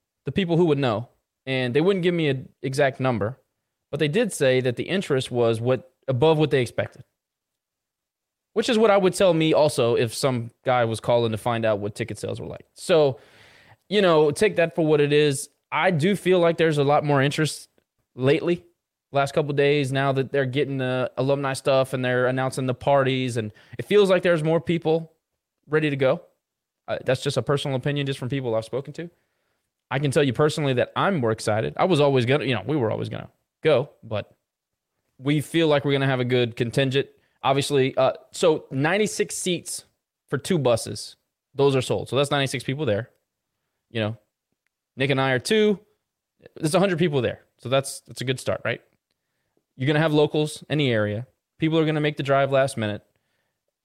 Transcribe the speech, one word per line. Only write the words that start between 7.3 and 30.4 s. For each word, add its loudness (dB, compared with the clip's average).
which -2
is 2
what 4
I 6
would 2
tell 4
me 2
also 2
if 0
some -2
guy 2
was -4
calling 0
to -4
find -2
out 0
what -8
ticket -8
sales -8
were -12
like. -16
So, 0
you 0
know, 4
take 0
that 0
for 0
what 2
it 2
is. 2
I 0
do 2
feel 2
like 2
there's 2
a 2
lot 2
more 2
interest -2
lately, 0
last 0
couple 0
of -2
days, 2
now 0
that -2
they're 2
getting -2
the -2
alumni 0
stuff 0
and -4
they're 2
announcing -2
the -2
parties, 0
and -6
it -8
feels 4
like 4
there's 2
more 2
people -2
ready 0
to -2
go. 0
Uh, -4
that's -2
just -4
a -2
personal -2
opinion, -4
just -6
from -8
people -4
I've -2
spoken -8
to. -12
I -2
can -2
tell 2
you 0
personally 0